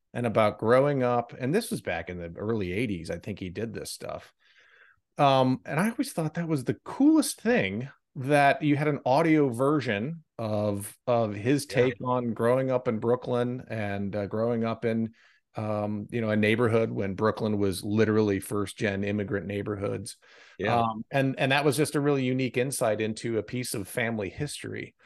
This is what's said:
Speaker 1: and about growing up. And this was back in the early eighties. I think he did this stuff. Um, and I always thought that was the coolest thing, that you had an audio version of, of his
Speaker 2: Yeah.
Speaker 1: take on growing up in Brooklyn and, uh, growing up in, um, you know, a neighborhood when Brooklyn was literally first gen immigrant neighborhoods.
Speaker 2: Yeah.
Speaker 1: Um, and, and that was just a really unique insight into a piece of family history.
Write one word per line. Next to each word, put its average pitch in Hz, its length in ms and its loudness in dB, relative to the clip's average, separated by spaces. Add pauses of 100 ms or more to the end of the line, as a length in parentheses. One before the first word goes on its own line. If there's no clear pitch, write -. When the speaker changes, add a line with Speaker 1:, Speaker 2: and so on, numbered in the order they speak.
(140)
Speaker 1:
and 120 120 -2
about 107 320 2
growing 131 440 4
up. 123 360 0
And 131 160 -2
this 226 160 -2
was 156 100 -4
back 85 300 -6
in 90 80 -8
the 85 200 -10
early 104 340 -2
eighties. 92 380 -4
I 85 80 -6
think 95 200 -10
he 95 100 -8
did 101 240 -8
this - 180 -10
stuff. - 420 -12 (840)
Um, 131 480 4
and 151 160 -2
I 214 100 2
always - 220 -4
thought 156 220 -4
that 170 140 -4
was 143 160 -2
the - 200 -2
coolest 302 560 2
thing, 135 480 0 (280)
that 139 460 4
you 147 140 4
had 147 120 0
an 143 180 -2
audio 151 420 4
version 127 760 0 (140)
of, 104 560 -2 (120)
of 117 280 2
his 127 340 0
Speaker 2:
Yeah. - 60 -8
Speaker 1:
take 127 200 4 (100)
on 123 280 -2
growing 127 380 2
up 127 180 0
in 110 100 0
Brooklyn 123 720 -2
and, 101 480 -4
uh, 101 100 -2
growing 113 380 0
up 113 200 -2
in, 113 280 0 (440)
um, 104 540 -4
you 120 100 -2
know, 110 100 0
a 107 60 2
neighborhood 113 540 4
when 101 240 -4
Brooklyn 107 440 0
was 98 260 0
literally 107 560 2
first 101 360 -6
gen 98 280 -2
immigrant 101 420 -2
neighborhoods. 104 680 -6 (420)
Speaker 2:
Yeah. 117 220 2
Speaker 1:
Um, 113 320 -2
and, 135 260 2
and 135 140 2
that 143 120 2
was 143 120 2
just 147 180 0
a 151 60 0
really 143 240 2
unique 127 320 -2
insight 123 440 0
into 110 380 -2
a 104 40 0
piece 123 320 -6
of 101 120 -6
family 113 440 -4
history. - 640 -10 (120)